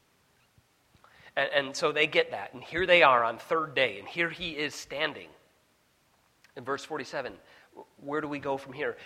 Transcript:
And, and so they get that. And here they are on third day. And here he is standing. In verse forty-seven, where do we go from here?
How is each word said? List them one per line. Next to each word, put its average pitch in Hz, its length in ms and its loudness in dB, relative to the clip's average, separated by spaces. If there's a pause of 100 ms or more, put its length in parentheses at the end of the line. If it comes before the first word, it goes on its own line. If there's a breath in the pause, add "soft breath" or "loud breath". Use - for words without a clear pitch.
(1400 loud breath)
And, 139 180 0
and 135 220 0
so 156 160 0
they 151 160 2
get 160 240 2
that. 101 200 -8
And 127 120 -14
here 175 220 -2
they 175 180 8
are 123 180 8
on 117 160 0
third 156 380 -2
day. 113 240 2
And 98 80 -14
here 170 220 -2
he 165 200 -8
is 147 240 -4
standing. 139 540 -6 (1300)
In 131 80 -12
verse 135 200 -4
forty-seven, 135 500 -8 (680 loud breath)
where 143 180 -4
do 151 80 -6
we 143 100 -6
go 139 180 -2
from 135 160 -14
here? 131 340 -4